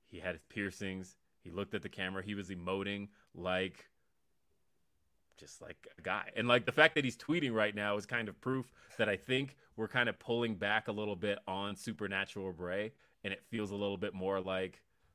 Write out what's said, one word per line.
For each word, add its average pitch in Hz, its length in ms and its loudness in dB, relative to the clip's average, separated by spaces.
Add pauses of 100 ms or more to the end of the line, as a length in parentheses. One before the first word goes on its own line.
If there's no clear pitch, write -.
he 85 140 -14
had 90 140 -4
his 80 100 -14
piercings. 95 720 -6 (240)
He 87 100 -16
looked 98 240 -4
at 98 80 -2
the 107 60 -8
camera. 95 340 -4
He 101 140 -4
was 92 120 -6
emoting 98 600 -2 (260)
like, 92 540 -2 (1500)
just - 240 -20
like - 280 -16 (100)
a 82 40 -20
guy. 95 340 0
And, 110 100 2
like, 123 180 8
the 123 80 0
fact 156 220 8
that 143 100 4
he's 123 120 0
tweeting 151 360 0
right 107 220 4
now 104 220 2
is 104 100 -4
kind 117 220 -2
of - 120 -12
proof 131 320 -2 (260)
that 107 100 4
I 101 80 4
think 135 400 -2 (180)
we're 110 140 -2
kind 120 200 4
of 104 120 -2
pulling 117 340 2
back 104 320 2
a 110 60 -4
little 104 240 -2
bit 101 320 0
on 98 260 -4
Supernatural 98 760 -4
Bray, 92 400 -2 (320)
and 98 80 -2
it - 180 -8
feels 107 220 -2
a - 20 -4
little 101 220 -2
bit 95 180 -4
more 95 260 0
like, 95 400 -2 (340)